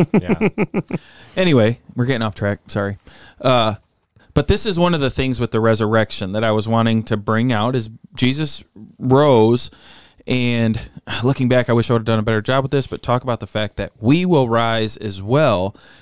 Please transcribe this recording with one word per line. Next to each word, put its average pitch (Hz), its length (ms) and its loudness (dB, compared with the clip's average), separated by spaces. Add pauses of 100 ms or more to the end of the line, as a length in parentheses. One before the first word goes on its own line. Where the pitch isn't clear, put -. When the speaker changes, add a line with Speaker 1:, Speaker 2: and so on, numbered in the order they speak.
(180)
Speaker 1:
<laughs> - 20 -
Speaker 2:
Yeah. - 800 -4 (380)
Speaker 3:
Anyway, 131 440 2 (160)
we're 120 100 -2
getting 123 160 -2
off 110 120 -4
track. 101 340 -4
Sorry. 101 300 -4 (420)
Uh, 117 340 2 (600)
but 147 140 0
this 208 180 0
is 180 120 -2
one 175 160 4
of 156 60 0
the 135 100 0
things 131 300 -2
with 120 120 -2
the 113 80 0
resurrection 110 720 0
that 110 120 -2
I 113 80 2
was 107 160 0
wanting 113 360 2
to 113 120 -4
bring 113 360 0
out 113 240 0
is 113 120 -4 (260)
Jesus 143 500 -2 (340)
rose, 127 720 4 (560)
and 120 520 0 (440)
looking 131 260 0
back, 127 200 2
I 120 40 2
wish 117 180 2
I 123 40 2
would 117 60 2
have 110 60 -10
done 113 120 0
a 107 40 0
better 107 200 -2
job 131 220 0
with 135 80 -6
this, 139 140 0
but - 160 -10
talk 123 200 -2
about 120 180 -4
the 104 60 -12
fact 107 300 -6
that 98 240 -8
we 147 260 2
will 143 220 2
rise 113 480 0
as 98 260 -10
well 104 540 0 (260)